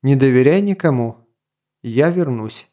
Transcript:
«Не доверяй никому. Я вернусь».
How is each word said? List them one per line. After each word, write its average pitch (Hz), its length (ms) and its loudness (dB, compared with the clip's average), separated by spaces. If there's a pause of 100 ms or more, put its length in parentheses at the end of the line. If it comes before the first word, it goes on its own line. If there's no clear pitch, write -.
«Не 135 140 2
доверяй 135 440 4
никому. 151 680 -4 (540)
Я 123 280 0
вернусь». 127 640 -6